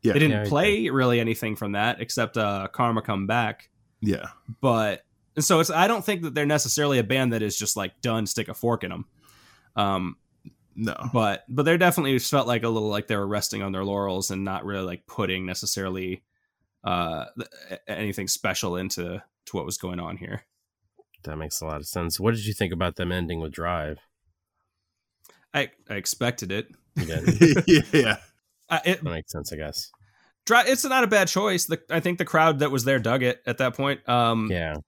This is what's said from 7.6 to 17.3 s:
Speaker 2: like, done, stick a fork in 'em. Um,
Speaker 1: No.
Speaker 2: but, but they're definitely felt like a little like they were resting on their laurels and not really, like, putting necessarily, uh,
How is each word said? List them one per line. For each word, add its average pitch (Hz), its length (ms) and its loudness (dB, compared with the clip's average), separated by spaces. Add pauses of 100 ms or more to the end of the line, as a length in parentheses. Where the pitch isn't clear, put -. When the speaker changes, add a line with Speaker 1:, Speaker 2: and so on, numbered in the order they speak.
Speaker 2:
like, 98 260 -6
done, 113 260 0
stick 104 200 -4
a - 60 -10
fork 117 300 0
in 92 80 -6
'em. 90 140 -10 (720)
Um, 95 420 2 (580)
Speaker 1:
No. 110 200 -2 (180)
Speaker 2:
but, 107 360 2
but 131 140 0
they're 165 140 6
definitely 165 420 4
felt 131 280 0
like 117 160 0
a 117 60 0
little 110 200 0
like 104 180 -2
they 110 100 0
were 101 100 -2
resting 104 340 -2
on 98 100 -4
their 95 120 -4
laurels 98 480 -2
and 95 120 -4
not 95 220 -4
really, 98 200 -4
like, 90 220 -10
putting 92 380 -2
necessarily, 92 800 -6 (600)
uh, 85 420 -2 (120)